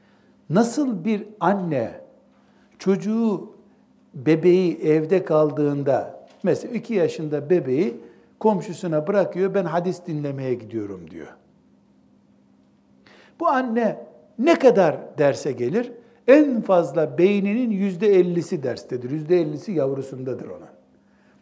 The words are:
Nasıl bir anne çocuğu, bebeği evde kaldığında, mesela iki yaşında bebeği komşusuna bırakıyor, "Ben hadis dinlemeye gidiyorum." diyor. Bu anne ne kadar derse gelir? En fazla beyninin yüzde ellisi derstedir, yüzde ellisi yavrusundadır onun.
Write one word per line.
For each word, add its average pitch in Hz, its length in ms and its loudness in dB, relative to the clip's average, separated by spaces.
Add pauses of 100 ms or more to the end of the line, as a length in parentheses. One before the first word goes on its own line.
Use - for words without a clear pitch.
(500)
Nasıl 226 540 0
bir 214 220 -2 (140)
anne 170 500 -2 (880)
çocuğu, 196 720 -2 (640)
bebeği 160 680 2
evde 156 440 2
kaldığında, 143 1000 0 (160)
mesela 180 320 -2
iki 226 200 -6
yaşında 151 560 -2
bebeği 170 460 0 (440)
komşusuna 170 680 -2
bırakıyor, 185 480 -2
"Ben 196 100 0
hadis 175 420 -4
dinlemeye 139 480 -6
gidiyorum." 104 560 -10
diyor. 82 260 -16 (2000)
Bu 330 80 2
anne 240 580 0 (320)
ne 311 200 4
kadar 175 380 6 (220)
derse 139 340 2
gelir? 135 400 -4 (360)
En 269 320 6
fazla 156 580 0
beyninin 202 520 2
yüzde 190 360 -2
ellisi 180 560 2
derstedir, 123 480 -6
yüzde 156 300 0
ellisi 151 320 -6
yavrusundadır 135 720 -4
onun. - 220 -16 (720)